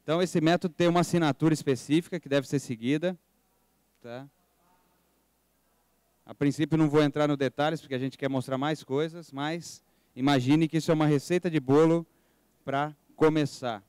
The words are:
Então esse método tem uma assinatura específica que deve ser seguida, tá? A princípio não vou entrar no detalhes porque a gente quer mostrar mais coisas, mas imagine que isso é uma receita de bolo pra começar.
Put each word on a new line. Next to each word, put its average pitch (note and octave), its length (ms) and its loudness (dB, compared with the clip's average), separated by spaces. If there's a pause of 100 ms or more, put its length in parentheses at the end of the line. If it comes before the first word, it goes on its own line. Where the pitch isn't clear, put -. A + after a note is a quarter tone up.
Então E3 200 -2
esse F3 200 -2
método E3+ 320 0
tem F3 140 2
uma E3+ 140 4
assinatura D#3+ 520 2
específica D3 680 -2
que C#3 100 -16
deve C3+ 180 0
ser C#3+ 120 -2
seguida, C#3+ 560 -4 (840)
tá? B2 260 -16 (2000)
A - 100 -18
princípio C#3+ 420 0
não D#3 120 4
vou D3+ 120 4
entrar D3 260 0
no C#3+ 100 0
detalhes D3 420 -2
porque C3+ 160 -10
a B2 40 -4
gente C3 180 -6
quer C#3 120 -4
mostrar C3 280 -4
mais D3 260 -4
coisas, D#3+ 480 -6
mas D3+ 500 -10 (340)
imagine C#3 520 2
que E3 100 -4
isso D#3+ 140 0
é - 20 4
uma D#3 120 2
receita E3+ 440 0
de D#3 100 -2
bolo D#3+ 460 4 (600)
pra D3 280 -4 (220)
começar. C#3+ 720 2